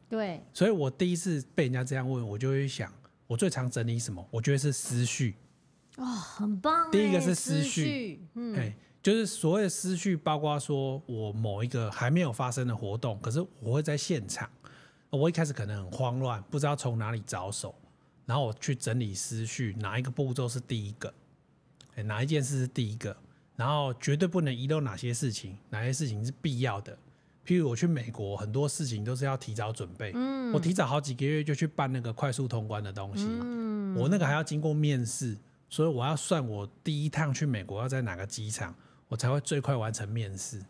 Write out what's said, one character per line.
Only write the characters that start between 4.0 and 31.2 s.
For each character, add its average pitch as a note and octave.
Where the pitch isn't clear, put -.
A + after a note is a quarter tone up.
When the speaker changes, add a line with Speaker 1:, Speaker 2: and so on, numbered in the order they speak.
Speaker 2:
么？ F2+
我 A2+
觉 B2+
得 C#3
是 C#3
思 B2
绪。 A#2+
Speaker 1:
哦， B3+
很 G#3
棒 D#4+
欸， D#4+
Speaker 2:
第 G#3
一 G3
个 F3+
是 F3
思 D#3
绪。 -
Speaker 1:
思 C#3
绪， D#3+
嗯。 A#3
Speaker 2:
哎， A2
就 G3
是 A3
所 -
谓 G#3+
的 F#3
思 F#3
绪， F3+
包 D3+
括 D3
说 C3+
我 A2
某 G#2+
一 A#2+
个 A#2
还 A#2+
没 E3+
有 D3
发 B2
生 B2
的 A#2+
活 G#2
动， A2+
可 -
是 D#3+
我 A2+
会 D3+
在 D3+
现 C#3
场。 -
我 D3
一 E3+
开 E3
始 D3
可 A2+
能 G#2
很 F#2
慌 B2+
乱， A#2+
不 D3
知 D3
道 C#3+
从 A#2
哪 A2
里 A2+
着 F#2+
手， -
然 A#2+
后 C#3+
我 A2
去 -
整 A#2+
理 G#2
思 A2+
绪， A2+
哪 G#2
一 B2
个 C3
步 C3
骤 B2+
是 A#2+
第 A2
一 -
个， -
哎， A2
哪 G#2+
一 C3
件 D3+
事 C3+
是 B2+
第 A#2
一 A2
个， G#2
然 A#2+
后 C#3+
绝 C#3+
对 F#3
不 F3
能 C#3
遗 B2
漏 D#3
哪 A2+
些 A#2+
事 B2
情， G2+
哪 A2+
些 C3
事 C#3
情 A2
是 C3
必 C3+
要 A2
的。 -
譬 F3+
如 D#3+
我 A#2
去 F3
美 B2+
国， G2+
很 G#2+
多 C#3
事 D3+
情 A2
都 B2+
是 B2+
要 C3+
提 A2+
早 A2
准 G#2+
备， G#2+
Speaker 1:
嗯。 C4
Speaker 2:
我 G3
提 E3+
早 F#3
好 C#3
几 C#3
个 C3